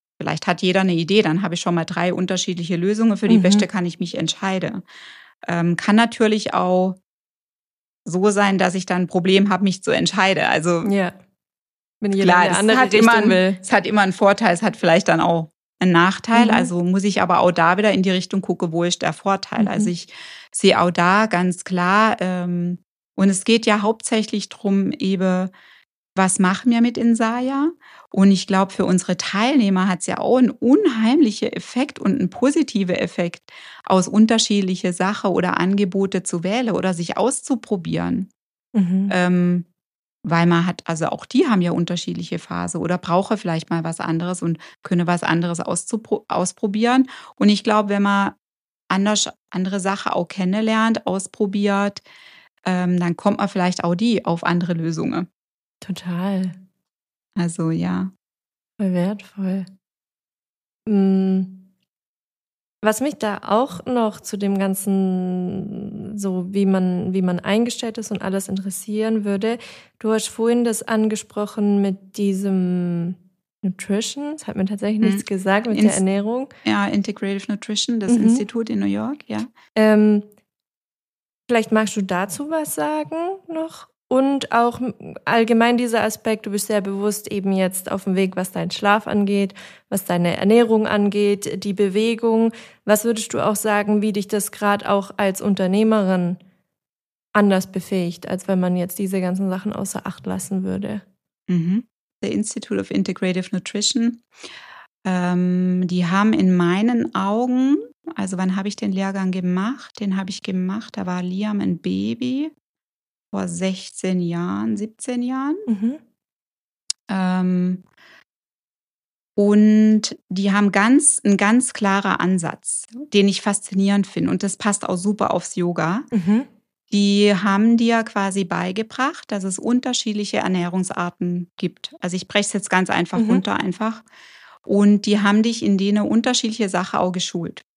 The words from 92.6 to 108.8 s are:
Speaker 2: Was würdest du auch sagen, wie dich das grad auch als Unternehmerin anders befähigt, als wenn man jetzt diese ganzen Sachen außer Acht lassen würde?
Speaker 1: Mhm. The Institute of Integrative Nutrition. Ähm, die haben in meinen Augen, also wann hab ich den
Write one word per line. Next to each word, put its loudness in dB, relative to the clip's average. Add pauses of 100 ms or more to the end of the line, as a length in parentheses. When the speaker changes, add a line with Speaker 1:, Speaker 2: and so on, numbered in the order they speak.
Speaker 2:
Was 2
würdest -4
du -4
auch 0
sagen, 0
wie 0
dich -4
das -4
grad -2
auch -2
als -2
Unternehmerin 2 (920)
anders 2
befähigt, -4
als -4
wenn 2
man 0
jetzt -4
diese -2
ganzen -2
Sachen -6
außer -8
Acht -12
lassen -6
würde? -6 (440)
Speaker 1:
Mhm. 0 (360)
The -4
Institute -4
of -8
Integrative -4
Nutrition. -4 (840)
Ähm, 0
die 0
haben 4
in 4
meinen 0
Augen, 0 (360)
also -6
wann 0
hab -4
ich -6
den -4